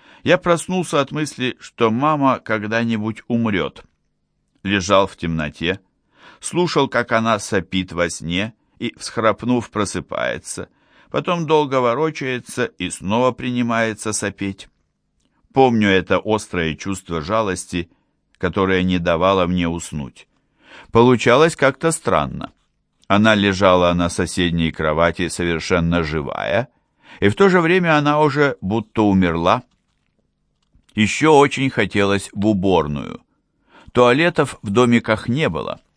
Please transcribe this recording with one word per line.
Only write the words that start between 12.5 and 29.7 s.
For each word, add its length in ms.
и 240
снова 420
принимается 800
сопеть. 560
Помню 360
это 340
острое 520
чувство 460
жалости, 680
которое 460
не 160
давало 480
мне 200
уснуть. 600
Получалось 640
как-то 360
странно. 600
Она 280
лежала 580
на 140
соседней 640
кровати 560
совершенно 760
живая, 640
и 80
в 80
то 140
же 100
время 380
она 240
уже 400
будто 400
умерла. 640